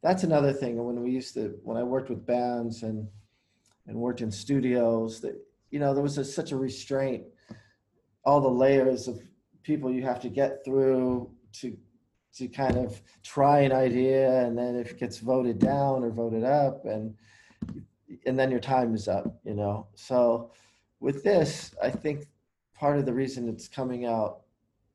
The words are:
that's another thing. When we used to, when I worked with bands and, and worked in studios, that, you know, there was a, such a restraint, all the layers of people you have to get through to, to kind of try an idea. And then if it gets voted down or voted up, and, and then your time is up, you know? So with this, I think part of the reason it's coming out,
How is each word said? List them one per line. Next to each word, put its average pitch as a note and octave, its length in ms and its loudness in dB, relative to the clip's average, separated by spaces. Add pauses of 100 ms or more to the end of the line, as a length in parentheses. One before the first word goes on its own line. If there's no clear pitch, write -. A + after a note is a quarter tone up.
that's F#3 220 2
another D3 300 4
thing. A#2+ 300 -4
When A#2+ 200 -4
we B2 80 -2
used B2+ 220 -4
to, A2 300 -6
when A#2 140 -6
I A#2+ 60 -2
worked B2+ 260 -2
with G#2 160 -8
bands A#2+ 580 -2
and, G#2+ 240 -6 (800)
and A2 100 -10
worked B2 240 -4
in G#2+ 100 -4
studios, A#2 880 0
that, - 140 -8 (360)
you C#3+ 80 -4
know, C#3 140 2
there C#3+ 100 2
was C#3+ 140 -2
a, C#3 60 -2
such C#3+ 280 -6
a C#3 60 -4
restraint, C3 680 -4 (1000)
all C#3+ 160 6
the C3+ 80 4
layers B2+ 600 4
of A2+ 120 -8 (440)
people C#3+ 280 -2
you B2+ 120 -2
have B2+ 180 -2
to B2 80 -6
get C3+ 340 0
through C3 680 2 (220)
to, A#2+ 220 -10 (600)
to B2+ 120 -8
kind C3 300 0
of A2+ 240 -4 (220)
try C#3+ 380 4
an C#3 100 6
idea. C3 760 4
And A#2 120 -2
then B2 180 -2
if A#2 160 -6
it - 80 -18
gets A#2+ 180 -6
voted B2 400 0
down C3+ 460 2
or A#2 80 -2
voted A2+ 320 -2
up, C3+ 420 2
and, G#2+ 300 -6 (1080)
and C3 120 0
then C3 140 2
your B2 80 0
time B2+ 340 0
is G#2 140 -4
up, F#2+ 360 -4
you A2 120 -6
know? G#2 400 -4
So A#2 560 0 (480)
with C#3 240 -4
this, F3 580 2
I A#2+ 80 0
think D3 380 -6 (480)
part D3 240 2
of C3 60 0
the B2 80 -2
reason C3 360 -4
it's A2+ 180 -10
coming B2 380 -6
out, A2+ 360 -2 (540)